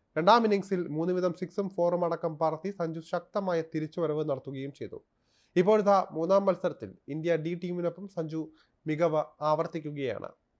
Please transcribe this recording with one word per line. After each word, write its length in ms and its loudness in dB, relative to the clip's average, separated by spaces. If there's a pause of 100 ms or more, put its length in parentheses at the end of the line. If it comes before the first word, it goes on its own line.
(180)
രണ്ടാം 260 8
ഇന്നിംഗ്സിൽ 440 0
മൂന്ന് 260 -2
വീതം 200 0
സിക്സും 360 -6
ഫോറും 360 0
അടക്കം 320 -4
പറത്തി 340 -2
സഞ്ജു 280 -6
ശക്തമായ 640 -4
തിരിച്ചുവരവ് 680 -4
നടത്തുകയും 440 -6
ചെയ്തു. 320 -12 (500)
ഇപ്പോഴത്തെ 420 6 (140)
മൂന്നാം 340 2
മത്സരത്തിൽ 480 -2 (140)
ഇന്ത്യ 280 0
ഡി 200 -4
ടീമിനൊപ്പം 520 -6
സഞ്ജു 340 -6 (440)
മികവ് 380 2 (180)
ആവർത്തിക്കുകയാണ്. 880 -2 (300)